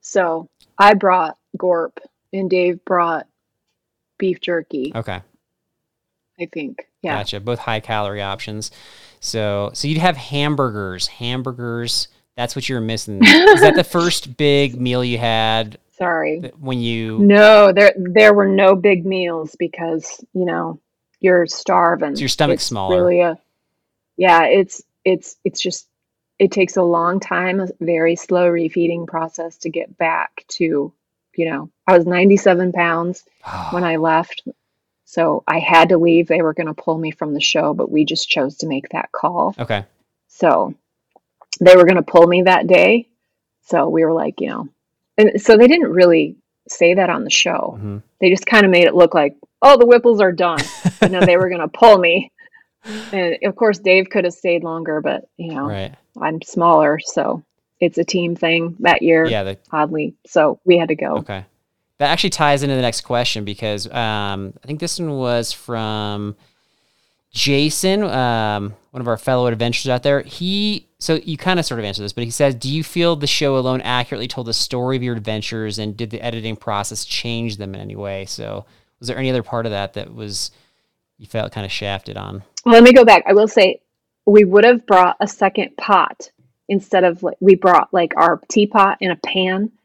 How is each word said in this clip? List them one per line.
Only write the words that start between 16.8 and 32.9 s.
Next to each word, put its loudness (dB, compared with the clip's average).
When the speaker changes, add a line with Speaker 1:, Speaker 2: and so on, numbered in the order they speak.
Speaker 2:
you -4
Speaker 1:
No, 8
there, 6
there 4
were 2
no 4
big 2
meals -6
because, -8
you -4
know, -6
you're 2
starving. -2
Speaker 2:
So -8
your -4
stomach's 0
Speaker 1:
It's -6
Speaker 2:
smaller. -4
Speaker 1:
really 2
a, -2
yeah, 4
it's, 0
it's, -2
it's -6
just, -8
it 4
takes -2
a 2
long 0
time, -4
a -6
very 0
slow 0
refeeding -2
process -10
to -10
get -10
back -4
to, -4
you -4
know, -10
I 6
was 2
ninety-seven 2
pounds -4